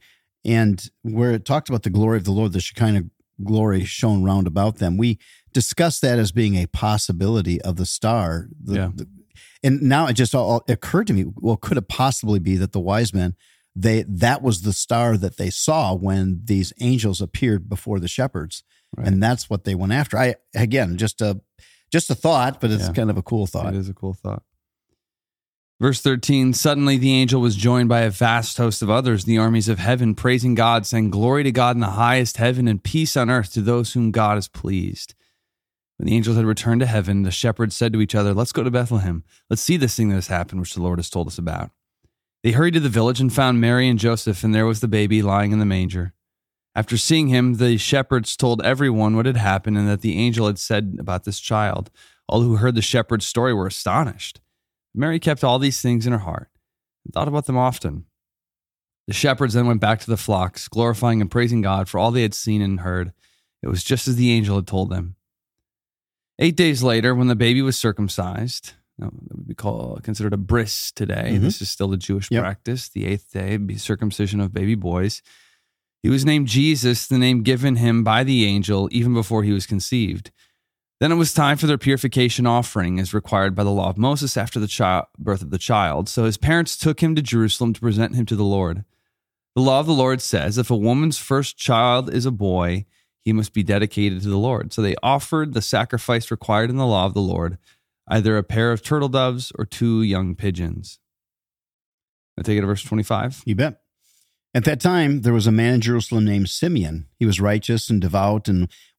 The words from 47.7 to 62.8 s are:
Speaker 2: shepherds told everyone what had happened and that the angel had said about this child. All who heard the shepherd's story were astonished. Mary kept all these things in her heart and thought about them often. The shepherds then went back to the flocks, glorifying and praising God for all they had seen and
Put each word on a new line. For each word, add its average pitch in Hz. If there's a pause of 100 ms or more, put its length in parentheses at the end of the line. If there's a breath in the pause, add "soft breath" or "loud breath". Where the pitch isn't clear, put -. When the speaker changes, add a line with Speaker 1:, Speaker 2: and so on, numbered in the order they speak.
Speaker 2:
shepherds 127
told 117
everyone 110
what 113
had 127
happened 104
and 104
that 101
the 95
angel 113
had 104
said 104
about 90
this -
child. 107 (380 soft breath)
All 117
who 117
heard 120
the 113
shepherd's 113
story 120
were 95
astonished. - (520)
Mary 160
kept 147
all 127
these 139
things 120
in 123
her 113
heart 82 (540)
and -
thought 151
about 147
them 127
often. 120 (1000)
The 98
shepherds 131
then 120
went 117
back 110
to -
the 110
flocks, 92
glorifying 113
and 98
praising 120
God 95
for 98
all 110
they 120
had 107
seen 107
and 98